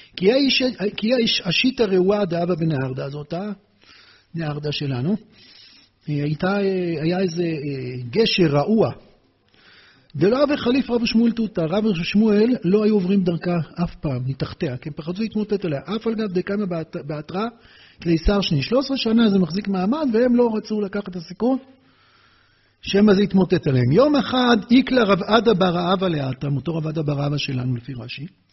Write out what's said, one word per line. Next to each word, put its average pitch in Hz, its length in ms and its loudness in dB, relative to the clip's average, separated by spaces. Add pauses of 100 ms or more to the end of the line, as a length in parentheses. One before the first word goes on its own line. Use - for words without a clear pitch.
(160)
"כי 190 160 4
האיש, 269 300 2 (340)
כי 226 180 0
האיש, 233 300 0
השיטה 240 400 0
רעועה 196 400 2
דאבה 175 300 -2
בנהרדה", 139 560 -4
זאת 147 240 -10 (1000)
הנהרדה 147 380 -4
שלנו. 143 440 -2 (880)
היא 147 160 -2
הייתה, 185 380 -2
אה, 180 420 -2
היה 175 180 0
איזה, 175 220 -2
אה, 135 680 -6
גשר 190 360 2
רעוע. 147 460 2 (1200)
"דלא 208 260 4
הווה 285 140 2
חליף 254 340 0
רב 233 140 0
שמואל 226 280 2
תותא", 220 280 -4
רב 175 240 0 (100)
שמואל 214 680 2
לא 202 200 4
היו 214 100 4
עוברים 196 300 2
דרכה 175 340 -2 (260)
אף - 100 -6
פעם, 131 320 -6
מתחתיה, 131 500 -6
כי - 120 -12
הם 147 60 -10
פחדו 180 280 -8
להתמוטט 208 420 -4
עליה. 147 160 -4 (160)
"אף 220 100 -8
על 226 80 -2
גב 214 180 -4
דקאמר 196 340 -2
בעת-, 165 400 -8
בהתראה 160 400 -6 (540)
תריסר 170 400 2
שני". 156 220 0
שלוש 262 220 0
עשרה 269 120 -4
שנה 226 340 4
זה 196 80 4
מחזיק 185 300 -2
מעמד, 202 440 -2
והם 240 240 4
לא 240 200 4
רצו 214 240 -4
לקחת 202 280 -6
את 180 80 -12
הסיכון 220 420 -2 (1200)
שמא 202 320 4
זה 196 80 4
יתמוטט 185 440 2
עליהם. 127 260 2
יום 285 240 4
אחד 247 400 2 (140)
איקלה 254 340 4
רב 196 180 2
עדה 220 320 4
בר 175 380 0
אבא 190 160 0
לאטם, 143 480 -2
אותו 156 200 -4
רב 156 100 -4
עדה 156 160 -4
בר 143 240 -2
אבא 147 100 -2
שלנו 127 400 -4
לפי 117 180 -12
רש"י, 123 320 -12 (260)